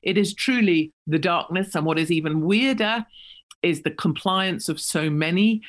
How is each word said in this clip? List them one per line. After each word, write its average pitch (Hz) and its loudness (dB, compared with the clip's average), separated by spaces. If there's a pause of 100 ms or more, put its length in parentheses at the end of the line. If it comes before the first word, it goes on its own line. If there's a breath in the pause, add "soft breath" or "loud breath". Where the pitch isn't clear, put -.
it 185 0
is 202 2
truly 190 2 (160)
the 156 0
darkness. 180 -2
And 156 0
what 160 0
is 160 0
even 160 0
weirder 220 0 (580 loud breath)
is 160 0
the - -6
compliance 190 -2
of 151 -4
so 156 -2
many 180 2